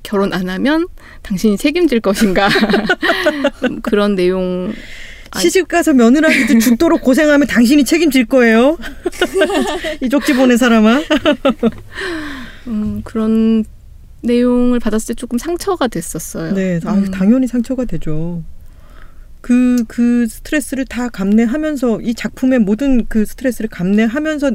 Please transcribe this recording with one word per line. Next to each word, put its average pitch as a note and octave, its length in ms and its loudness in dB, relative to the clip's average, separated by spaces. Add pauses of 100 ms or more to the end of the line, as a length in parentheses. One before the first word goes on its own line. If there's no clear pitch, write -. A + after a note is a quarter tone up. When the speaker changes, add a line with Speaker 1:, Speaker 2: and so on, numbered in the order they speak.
Speaker 1:
결혼 G3 320 -2
안 F#3 160 -4
하면 C4+ 380 -2 (340)
당신이 G#3 360 0
책임질 D4 440 0
것인가?" G3 480 2 (720)
<laughs> C#4 600 -2
그런 G#3 320 0
내용. F3+ 580 -2 (600)
아, - 40 -6
Speaker 2:
시집 F4 280 0
가서 D#4+ 260 2
며느라기도 B3+ 680 4
죽도록 B3 420 2
고생하면 C#4+ 460 4
당신이 B3+ 380 4
책임질 C#4 400 2
거예요. B3 520 4 (640)
<laughs> D#4+ 580 -2
이 C4 80 -4
쪽지 A#3+ 280 0
보낸 B3+ 220 4
사람아. A3+ 440 4 (800)
<laughs> D4 840 -10
Speaker 1:
음, G#3+ 360 -6
그런 A3 640 0 (560)
내용을 B3 580 2
받았을 A3 360 -2
때 - 40 -12
조금 A#3+ 200 -6
상처가 E4+ 480 -2
됐었어요. E3 680 -6
Speaker 2:
네, F#3+ 320 0
아유, G#3 140 0
Speaker 1:
음. G3 120 0
Speaker 2:
당연히 G#3+ 360 2
상처가 B3 380 -4
되죠. D#3+ 580 -4 (1000)
그, B3 460 2
그 A#3+ 400 0
스트레스를 C4+ 580 -4
다 A#3+ 240 -6
감내하면서, A#3 920 0
이 G#3+ 120 -4
작품의 B3+ 460 -2
모든 A3+ 480 2
그 G#3+ 180 0
스트레스를 A3 460 -6
감내하면서 B3+ 840 0